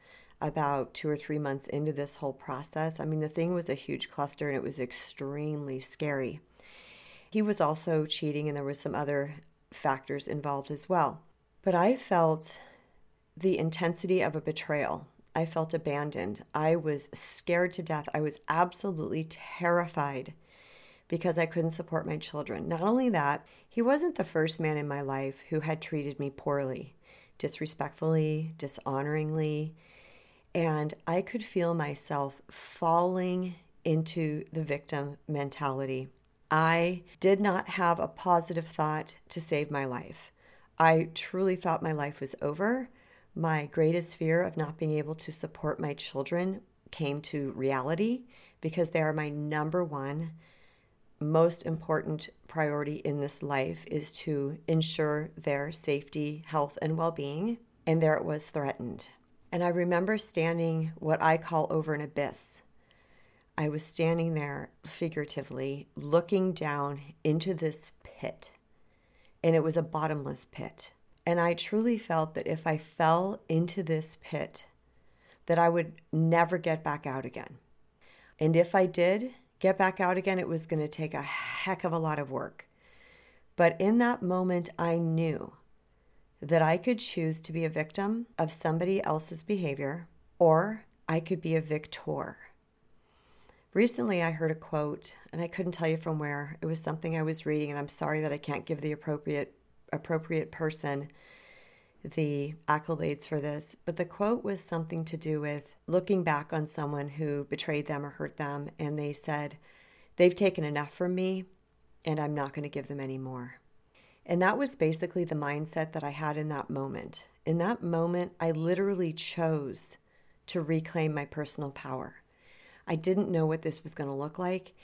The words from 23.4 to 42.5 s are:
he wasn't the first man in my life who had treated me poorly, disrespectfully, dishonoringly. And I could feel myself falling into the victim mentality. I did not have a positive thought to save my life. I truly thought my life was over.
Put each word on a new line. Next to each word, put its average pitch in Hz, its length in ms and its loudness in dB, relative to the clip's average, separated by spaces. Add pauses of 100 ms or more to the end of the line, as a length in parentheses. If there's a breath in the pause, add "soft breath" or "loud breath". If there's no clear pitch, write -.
he - 140 -2
wasn't 294 340 2
the - 80 0
first 160 360 0
man 156 180 0
in 147 100 -4
my 143 140 -4
life 135 480 -4
who 156 120 0
had 156 200 -2
treated 143 380 -4
me 139 100 -2
poorly, 139 640 -2 (440 soft breath)
disrespectfully, 156 1200 0
dishonoringly. 151 1120 -2 (800 loud breath)
And 156 400 0 (140)
I 175 160 2
could 214 200 -6
feel 170 300 0
myself 147 800 -2
falling 180 1040 2 (280)
into 160 680 0
the 160 100 -2
victim 143 540 -4 (100)
mentality. 135 800 -2 (420)
I 170 500 4 (180 loud breath)
did 190 200 8
not 190 300 2
have 170 300 4
a - 80 0
positive 170 600 2
thought 156 480 -2 (140)
to 165 120 -4
save 151 300 0
my 139 140 -2
life. - 460 -8 (460 soft breath)
I 160 380 8
truly 185 400 0
thought 175 260 0
my 156 120 0
life 147 260 -4
was 139 240 -4
over. 208 460 0 (460 soft breath)